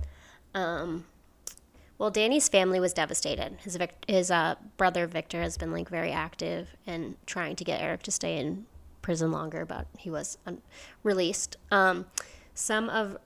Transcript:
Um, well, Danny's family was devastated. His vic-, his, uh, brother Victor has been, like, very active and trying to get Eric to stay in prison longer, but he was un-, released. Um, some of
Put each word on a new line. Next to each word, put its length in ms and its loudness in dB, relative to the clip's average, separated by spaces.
Um, 500 -2
well, 120 4
Danny's 380 4
family 320 6
was 140 2
devastated. 680 -2
His 140 -8
vic-, 320 -6
his, 220 4
uh, 240 4
brother 280 4
Victor 360 -4
has 160 -4
been, 140 -4
like, 180 -6
very 200 -2
active 640 -4
and 300 -8
trying 300 -4
to 80 -8
get 180 -2
Eric 220 -4
to 60 -6
stay 280 -2
in 260 -2
prison 280 0
longer, 360 -4
but 220 -8
he 100 -10
was 380 -6
un-, 160 -10
released. 560 2
Um, 360 6
some 340 0
of 380 -2